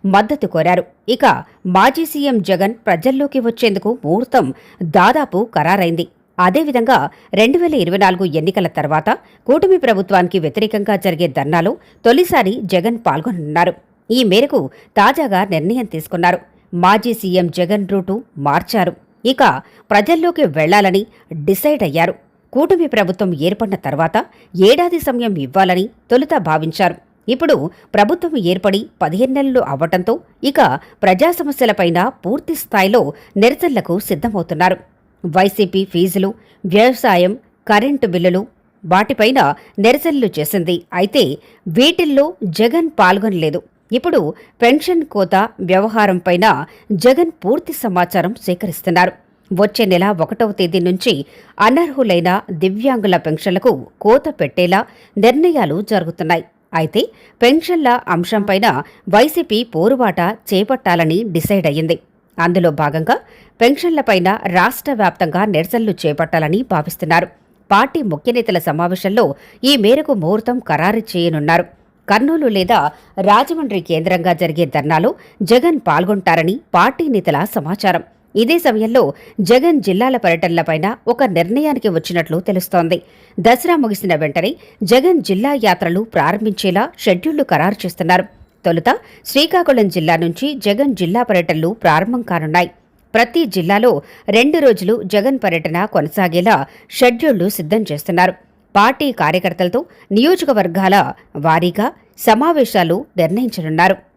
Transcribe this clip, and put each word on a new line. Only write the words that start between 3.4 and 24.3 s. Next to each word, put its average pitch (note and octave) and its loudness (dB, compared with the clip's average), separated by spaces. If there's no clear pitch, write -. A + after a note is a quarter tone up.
వచ్చేందుకు A3+ -2
ముహూర్తం F3+ 0
దాదాపు G3+ 0
ఖరారైంది. E3+ 0
అదేవిధంగా A3+ 2
రెండు A#3+ 2
వేల E4+ 0
ఇరవై F#3+ 0
నాలుగు F#3+ 2
ఎన్నికల E3 -2
తర్వాత D#3 -2
కూటమి F#4 2
ప్రభుత్వానికి F#3+ 0
వ్యతిరేకంగా G#3 -2
జరిగే E3+ -2
ధర్నాలో D#3+ -2
తొలిసారి B3+ 2
జగన్ G3+ -2
పాల్గొనున్నారు. E3 -2
ఈ B3 2
మేరకు G#3+ 0
తాజాగా G#3 2
నిర్ణయం G#3+ -2
తీసుకున్నారు. F3 -2
మాజీ G#3 2
సీఎం F3+ -2
జగన్ F3+ -2
రూటు G3 -4
మార్చారు. E3+ -2
ఇక A#3 2
ప్రజల్లోకి D#4+ 2
వెళ్లాలని F#3 2
డిసైడ్ G3 -2
అయ్యారు. E3 0
కూటమి E4+ 2
ప్రభుత్వం F#3+ -2
ఏర్పడిన F#3+ -2
తర్వాత C#3+ -2